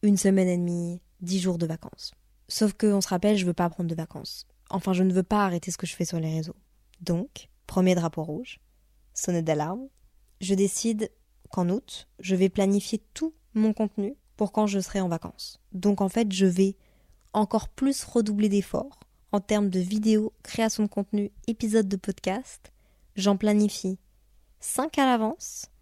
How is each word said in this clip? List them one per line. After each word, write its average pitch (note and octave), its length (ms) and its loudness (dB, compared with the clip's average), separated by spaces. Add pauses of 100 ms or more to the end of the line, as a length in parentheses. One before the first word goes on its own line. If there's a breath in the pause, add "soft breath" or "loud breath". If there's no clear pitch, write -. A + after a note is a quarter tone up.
une G#3 140 6
semaine F#3+ 320 4
et F3+ 80 2
demie, F3 440 -4 (200)
dix F#3 180 -2
jours F3+ 200 0
de E3+ 80 0
vacances. - 460 -10 (360)
Sauf G#3 240 2
que, - 140 0
on G3+ 140 4
se F#3 80 -4
rappelle, G3+ 280 2
je F#3+ 80 -2
veux F3 80 0
pas F3 160 0
prendre E3+ 220 -4
de E3 40 -4
vacances. - 520 -12 (240)
Enfin, F#3+ 240 -2
je F3+ 80 2
ne F#3+ 100 4
veux F#3 100 2
pas G#3 220 2
arrêter F3 260 -4
ce E3+ 60 -8
que - 100 -8
je - 80 -8
fais F3 100 -2
sur E3 140 -6
les D#3+ 140 -4
réseaux. D#3+ 240 -6 (440)
Donc, F3+ 480 -4 (180)
premier F#3 280 4
drapeau E3 280 -2
rouge, E3 380 -10 (540)
sonnette E3+ 320 -2
d'alarme, D#3+ 420 -2 (540)
je F#3+ 120 0
décide G#3 560 0 (400)
qu'en F3 200 0
août, - 380 -6 (120)
je F#3 140 0
vais F#3 160 4
planifier G3 500 0 (140)
tout D#4+ 200 -6 (200)
mon A3 180 2
contenu G#3 420 -4 (220)
pour G#3 160 -2
quand G#3+ 140 2
je G3 140 0
serai G3 200 -4
en F#3 80 -2
vacances. - 520 -8 (120)
Donc F#3+ 300 0
en F#3+ 80 0
fait, A3+ 200 0
je F#3 140 2
vais F#3+ 320 4 (560)
encore G#3+ 380 0
plus C4+ 340 -2
redoubler G#3+ 460 2
d'efforts G3+ 500 -2 (320)
en G3+ 80 2
termes G#3 300 0
de F#3 100 0
vidéos, G#3+ 600 2
création A3 400 -2
de G#3 60 0
contenu, G3+ 440 -4 (140)
épisodes A3 420 2
de G3 80 -2
podcast. - 760 -6 (420)
J'en G3 240 2
planifie G#3 600 2 (640)
cinq - 380 -4
à C#4 80 6
l'avance A#3+ 640 -2 (120)